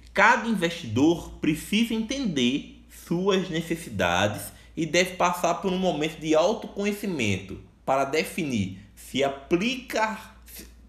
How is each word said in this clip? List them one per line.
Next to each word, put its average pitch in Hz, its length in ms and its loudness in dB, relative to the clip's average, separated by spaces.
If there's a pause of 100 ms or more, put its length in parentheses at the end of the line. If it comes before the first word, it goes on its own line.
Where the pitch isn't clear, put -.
(120)
cada 220 360 6
investidor 165 920 0
precisa 202 540 0
entender 202 920 -2 (220)
suas 185 420 2
necessidades 107 1040 -2 (240)
e 160 80 -2
deve 175 300 0
passar 180 400 2
por 185 180 -2
um 185 60 -2
momento 160 400 -2
de 156 160 0
autoconhecimento 180 1300 0 (260)
para 135 180 2
definir 135 760 -2 (160)
se - 260 -4
aplicar, 214 1200 -2 (460)